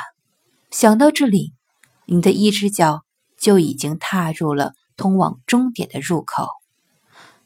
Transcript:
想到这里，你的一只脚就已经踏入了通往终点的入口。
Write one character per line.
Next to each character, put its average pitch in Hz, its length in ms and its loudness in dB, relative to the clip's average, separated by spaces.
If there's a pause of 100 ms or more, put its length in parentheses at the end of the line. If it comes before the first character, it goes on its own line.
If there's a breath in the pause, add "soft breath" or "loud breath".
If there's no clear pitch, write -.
(720)
想 220 260 4
到 294 140 4
这 294 160 0
里， 175 260 0 (520)
你 175 160 0
的 180 100 4
一 208 180 2
只 202 220 -2
脚 156 320 0 (340)
就 202 220 4
已 147 160 0
经 147 240 -8
踏 170 320 -4
入 156 240 -4
了 143 180 -4 (220)
通 190 220 0
往 175 280 -2
终 247 260 0
点 - 180 -8
的 - 100 -10
入 143 240 -4
口。 - 240 -6 (1000 soft breath)